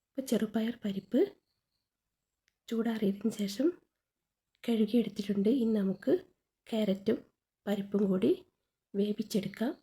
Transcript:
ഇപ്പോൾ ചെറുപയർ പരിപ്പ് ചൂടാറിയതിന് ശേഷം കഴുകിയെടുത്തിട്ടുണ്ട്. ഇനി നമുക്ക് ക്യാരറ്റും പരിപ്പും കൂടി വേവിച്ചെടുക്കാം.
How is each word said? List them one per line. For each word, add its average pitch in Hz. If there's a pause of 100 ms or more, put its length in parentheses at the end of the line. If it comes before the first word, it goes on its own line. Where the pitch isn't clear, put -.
ഇപ്പോൾ -
ചെറുപയർ 220
പരിപ്പ് 208 (1500)
ചൂടാറിയതിന് 220
ശേഷം 202 (960)
കഴുകിയെടുത്തിട്ടുണ്ട്. 214
ഇനി 233
നമുക്ക് 202 (520)
ക്യാരറ്റും 208 (480)
പരിപ്പും 202
കൂടി 190 (640)
വേവിച്ചെടുക്കാം. 208 (100)